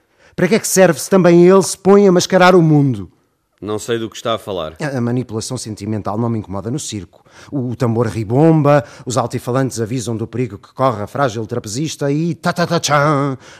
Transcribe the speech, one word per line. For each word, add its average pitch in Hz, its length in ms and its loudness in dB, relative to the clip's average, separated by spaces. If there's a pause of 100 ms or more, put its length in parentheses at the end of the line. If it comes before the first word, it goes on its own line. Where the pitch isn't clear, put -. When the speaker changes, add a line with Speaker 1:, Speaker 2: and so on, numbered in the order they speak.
(360)
Speaker 1:
Para 180 100 2
que 202 100 2
é - 20 0
que - 100 -6
serve 180 320 4
se - 80 -10
também 175 400 6
ele 190 140 6
se - 160 -8
põe 202 280 6
a 185 60 6
mascarar 180 420 4
o 180 60 6
mundo? 143 500 2 (520)
Speaker 2:
Não 107 160 -6
sei 117 200 -4
do 113 100 -8
que - 80 -20
está 113 180 -4
a 107 40 -4
falar. 85 420 -8
Speaker 1:
A, 139 180 -4
a - 20 -2
manipulação 120 580 -4
sentimental 104 600 -8
não 117 100 -2
me 113 100 -2
incomoda 98 320 -8
no 147 80 -6
circo. - 460 -14 (280)
O, 127 180 -6
o 113 60 -8
tambor 117 300 0
ribomba, 143 800 2 (220)
os 120 100 -6
altifalantes 123 640 -4
avisam 113 360 -6
do 104 100 -6
perigo 110 320 -8
que - 160 -20
corre 123 280 -2
a 101 40 -6
frágil 117 400 -4
trapezista 123 640 -6
e 156 240 -4
tá, - 180 -6
tá, 170 140 -4
tá, 165 140 -4
tchan! 143 580 0 (220)